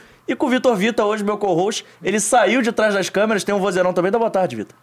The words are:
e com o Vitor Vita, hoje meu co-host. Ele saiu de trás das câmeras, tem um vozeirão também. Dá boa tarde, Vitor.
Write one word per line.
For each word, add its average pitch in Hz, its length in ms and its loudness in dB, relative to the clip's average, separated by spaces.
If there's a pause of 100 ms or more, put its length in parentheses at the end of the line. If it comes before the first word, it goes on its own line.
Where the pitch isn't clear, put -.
(280)
e 269 80 -2
com 311 100 -2
o - 40 2
Vitor 247 260 2
Vita, 220 280 0
hoje 208 200 -2
meu 208 120 -2
co-host. 202 480 -2 (160)
Ele 190 200 -2
saiu 233 420 2
de 226 80 0
trás 214 240 0
das 185 160 -2
câmeras, 208 320 0
tem 202 100 -4
um 208 60 0
vozeirão 180 340 0
também. 175 200 0
Dá 240 80 2
boa 226 100 0
tarde, 185 240 -2
Vitor. 107 280 -10